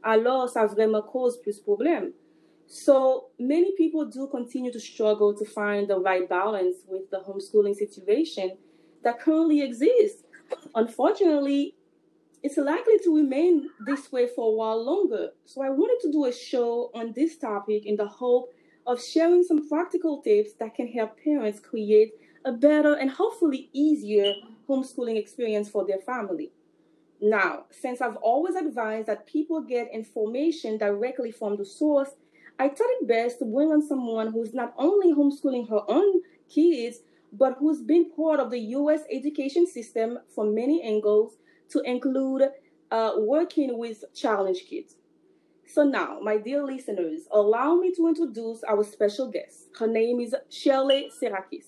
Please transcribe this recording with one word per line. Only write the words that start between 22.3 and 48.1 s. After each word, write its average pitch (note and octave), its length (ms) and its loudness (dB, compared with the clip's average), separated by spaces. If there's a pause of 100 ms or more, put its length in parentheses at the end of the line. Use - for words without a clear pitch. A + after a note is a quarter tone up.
a C4 60 -2
better D4 440 4
and C4+ 160 -2
hopefully E4 600 -2
easier G#3 640 2 (340)
homeschooling C4 480 -2
experience G#3 520 -4
for G3 180 -2
their G3 120 -2
family. G3+ 520 -6 (680)
Now, G#3 500 0
since B3+ 300 -8
I've A#3 160 -4
always D4+ 400 0
advised A3 500 -4
that G#3 220 -6
people D#4 320 -4
get A#3+ 320 -6
information A3+ 880 -4
directly A3 520 -2
from G#3 260 -6
the G3+ 80 -6
source, C#4 460 0 (480)
I C4+ 100 2
thought G#4 180 -2 (140)
it A#3+ 80 -4
best A#3 320 0
to C4+ 40 -2
bring C4+ 260 2
on D4+ 120 4
someone A3+ 500 -4
who's A3+ 220 -6
not A#3+ 240 -6
only F4+ 340 4
homeschooling C#4 560 0
her G#3+ 200 0
own F4+ 340 2 (260)
kids, C4 520 0 (300)
but C4 280 2
who's D4 240 0
been D#4+ 280 4
part D4+ 300 0
of A#3 100 -2
the B3 80 -4
U C4 320 -2
S D4+ 200 2
education C#4+ 560 0
system A#3+ 540 -6 (140)
from G#3+ 200 0
many C#4 280 0
angles, G#3+ 540 2 (320)
to C#4+ 120 -2
include, C4 640 0 (460)
uh, A3 280 0
working C4+ 580 0
with A3+ 280 -10 (100)
challenged G3 540 -2
kids. - 280 -12 (680)
So - 160 2
now, A#3 400 0
my G#3+ 160 0
dear C4 240 -4
listeners, G3 680 -6
allow A3 440 4
me F4+ 220 2
to E4 120 2
introduce A#3 540 -4